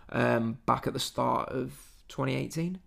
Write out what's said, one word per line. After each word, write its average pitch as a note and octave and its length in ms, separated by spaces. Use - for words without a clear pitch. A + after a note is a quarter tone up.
um, A#2+ 560
back B2 220
at C3 60
the C3+ 60
start B2 500
of C3 220
twenty C3+ 260
eighteen? D#3+ 540